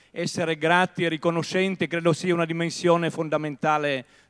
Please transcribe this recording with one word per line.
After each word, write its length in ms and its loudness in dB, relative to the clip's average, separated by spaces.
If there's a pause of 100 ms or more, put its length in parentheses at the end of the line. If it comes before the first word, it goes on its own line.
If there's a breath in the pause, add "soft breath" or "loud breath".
(100)
Essere 460 -4
grati 480 2
e 40 2
riconoscenti 800 -2
credo 280 2
sia 180 -2
una 140 2
dimensione 640 2
fondamentale 960 -2 (240 soft breath)